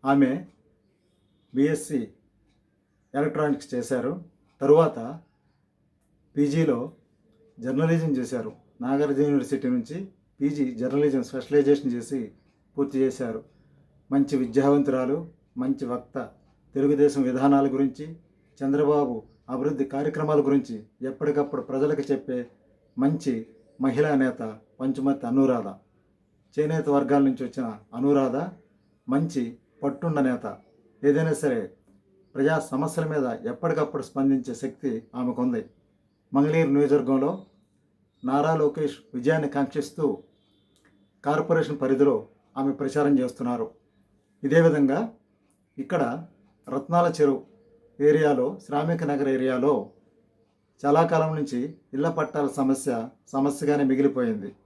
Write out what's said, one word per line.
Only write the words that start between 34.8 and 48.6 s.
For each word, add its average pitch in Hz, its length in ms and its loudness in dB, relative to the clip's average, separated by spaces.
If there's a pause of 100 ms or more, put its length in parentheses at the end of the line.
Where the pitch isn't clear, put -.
ఆమెకుంది. 123 440 -2 (680)
మంగళగిరి 151 440 2
నియోజకవర్గంలో 139 560 2 (880)
నారా 143 300 0 (100)
లోకేష్ 147 380 -2 (160)
విజయాన్ని 147 400 0
కాంక్షిస్తూ 143 500 -4 (1160)
కార్పొరేషన్ 147 580 0
పరిధిలో 135 360 4 (420)
ఆమె 135 200 0
ప్రచారం 143 420 2
చేస్తున్నారు. 120 440 -4 (760)
ఇదే 147 260 4
విధంగా 147 340 2 (840)
ఇక్కడ 135 180 -2 (720)
రత్నాల 170 340 2 (100)
చెరువు 139 240 2 (640)
ఏరియాలో, 147 400 4 (160)